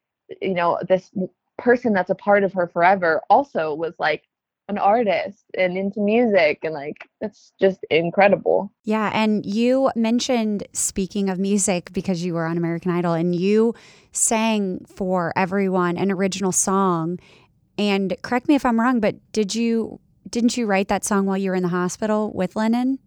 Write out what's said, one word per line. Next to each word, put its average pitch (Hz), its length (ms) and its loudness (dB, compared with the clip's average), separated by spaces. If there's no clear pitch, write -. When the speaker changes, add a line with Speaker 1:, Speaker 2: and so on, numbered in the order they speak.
Speaker 1:
you 185 120 -2
know, 170 320 0
this 185 240 0
person 247 380 2
that's 185 160 0
a 190 40 2
part 202 300 2
of 180 80 0
her 180 140 0
forever 175 640 2
also 180 440 2
was, 160 240 -6
like, 156 260 -2
an 196 100 -6
artist 202 680 0
and 180 180 0
into 196 240 -4
music, 202 600 2
and, 160 120 -4
like, 147 340 -12
it's - 380 -12
just 190 320 2
incredible. 170 800 2
Speaker 2:
Yeah, 214 280 -2
and 214 320 0
you 247 520 0
mentioned, 226 760 -2
speaking 196 560 -4
of 185 100 -4
music, 196 540 -2
because 180 320 -4
you 175 100 -4
were 165 100 -2
on 165 140 -2
American 170 320 -2
Idol, 170 240 0
and 175 200 0
you 214 400 2
sang 220 720 -2
for 185 500 -2
everyone 185 640 0
an 196 160 0
original 190 400 -2
song. 180 680 0
And 196 440 0
correct - 260 -2
me 302 60 6
if 269 120 0
I'm 233 120 2
wrong, 240 220 2
but 202 160 0
did 214 220 -2
you, 226 440 -2
didn't 233 260 0
you 240 100 -2
write 196 220 0
that 196 160 -2
song 196 220 0
while 190 120 0
you 190 120 -2
were 190 60 0
in 180 60 0
the 180 80 0
hospital 208 600 -2
with 180 220 -4
Lennon? 240 520 0